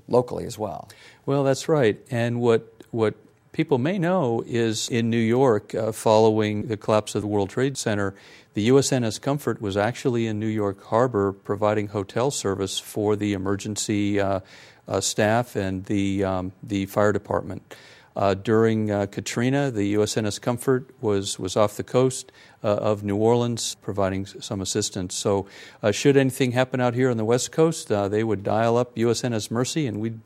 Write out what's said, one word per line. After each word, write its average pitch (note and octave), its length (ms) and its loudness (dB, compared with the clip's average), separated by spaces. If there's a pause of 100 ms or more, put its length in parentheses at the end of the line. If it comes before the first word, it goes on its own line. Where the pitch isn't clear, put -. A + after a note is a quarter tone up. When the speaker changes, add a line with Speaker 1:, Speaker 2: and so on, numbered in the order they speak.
Speaker 1:
locally G#2 360 0
as F2 140 -12
well. G#2 300 -8 (360)
Speaker 2:
Well, C#3 200 0
that's C3+ 240 0
right. C3+ 280 4 (140)
And A#2+ 300 -2
what, A#2 260 4 (240)
what A2 240 0 (380)
people D#3 260 0
may D#3+ 200 -2
know D#3+ 460 0
is A#2 440 -2
in A#2 200 0
New A2+ 80 0
York, A#2 580 2
uh, A2 180 -2
following G#2+ 720 4
the A2 100 -4
collapse G#2+ 380 0
of G#2 80 -2
the G#2 60 -4
World G2+ 200 0
Trade C3 300 -2
Center, G2+ 360 -2 (400)
the G#2 80 0
U B2+ 160 6
S C3 140 2
N B2+ 120 2
S A2 160 -4
Comfort C3+ 420 -4
was G2 140 -4
actually A#2 500 0
in G#2+ 140 -4
New A2 80 -2
York G#2 360 -2
Harbor A2 480 2
providing G#2 560 -2
hotel A2+ 420 -2
service G2 500 -4
for G#2+ 340 -2
the G#2 180 0
emergency, G2+ 840 -2
uh, F#2+ 220 0 (480)
uh, F#2+ 120 0
staff A2+ 540 0
and F#2+ 300 -4
the, G2 400 0
um, F#2+ 280 -2 (100)
the G2+ 240 -2
fire G#2 260 2
department. F#2+ 500 -6 (540)
Uh, G2 180 2
during, A2 560 2
uh, G2+ 160 0
Katrina, C3 640 -2
the G#2 160 0 (100)
U G#2+ 60 4
S G#2 140 -2
N A2 100 0
S - 140 -6
Comfort B2+ 500 -2 (100)
was, G2 380 -2
was G2+ 180 -6
off G#2+ 200 2
the - 80 -6
coast, B2+ 480 0 (320)
uh, G#2+ 260 0
of G2+ 140 -2
New G2+ 120 -2
Orleans A#2 600 0
providing F#2+ 460 -2
s-, - 180 -14
some G2+ 200 -8
assistance. F#2+ 540 -4
So, G2 320 0 (360)
uh, G#2+ 100 2
should C#3 240 4
anything C3 340 2
happen B2+ 300 0
out B2 140 0
here B2+ 160 2
on A#2 60 0
the A2 80 -2
West A#2+ 280 0
Coast, D#3+ 400 0
uh, G2+ 160 2
they G#2+ 160 0
would G#2 180 -2
dial A2+ 340 2
up B2 220 0
U A2+ 120 2
S A2+ 120 -2
N B2 100 -2
S G#2+ 180 -4
Mercy C3 360 -2
and G#2 140 -6
we'd, A2+ 260 -6